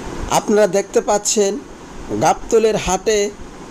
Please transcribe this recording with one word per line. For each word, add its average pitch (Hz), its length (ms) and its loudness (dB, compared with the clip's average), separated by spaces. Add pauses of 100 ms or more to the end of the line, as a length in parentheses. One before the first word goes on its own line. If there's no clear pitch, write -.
(320)
আপনারা 208 360 4
দেখতে 196 340 0
পাচ্ছেন 208 560 0 (640)
গাবতলীর 220 540 2
হাটে 202 540 0 (420)